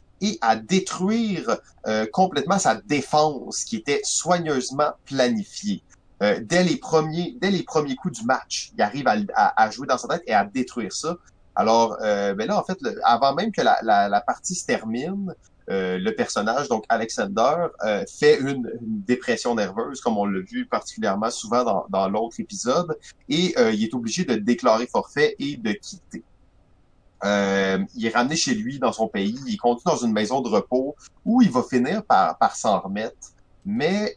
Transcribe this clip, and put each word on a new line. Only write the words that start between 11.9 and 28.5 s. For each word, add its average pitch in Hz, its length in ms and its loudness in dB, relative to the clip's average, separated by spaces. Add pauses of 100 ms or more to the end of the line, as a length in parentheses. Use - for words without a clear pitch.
euh, 101 320 2
ben 107 120 -4
là, 208 100 0
en 180 60 0
fait, 185 200 -6
le, 110 220 -4
avant 131 300 4
même 196 160 -2
que 196 100 -4
la, 117 220 4
la, 101 260 4
la 104 120 2
partie - 340 -4
se - 100 -8
termine, 143 720 -4 (360)
euh, 92 280 -2
le 107 160 -2
personnage, 117 540 -2
donc 110 200 -2
Alexander, 113 800 0 (180)
euh, 104 240 0
fait 147 300 4
une, 131 320 -4 (100)
une 110 220 -6
dépression 120 540 0
nerveuse, 113 440 -4
comme 110 180 0
on 101 60 0
l'a 98 160 -2
vu 117 260 -8
particulièrement 107 640 -2
souvent 120 340 -2
dans, 101 240 0
dans 95 200 0
l'autre 110 300 -4
épisode, 143 580 -2 (320)
et, 170 300 0
euh, 233 140 4
il 104 100 0
est 110 100 -2
obligé 123 320 -2
de 123 120 0
déclarer 117 500 2
forfait 147 540 0
et 143 160 -6
de 110 160 -4
quitter. - 500 -12 (1000)
Euh, 98 540 2 (180)
il 113 100 -4
est 113 80 -2
ramené 127 220 2
chez 135 180 0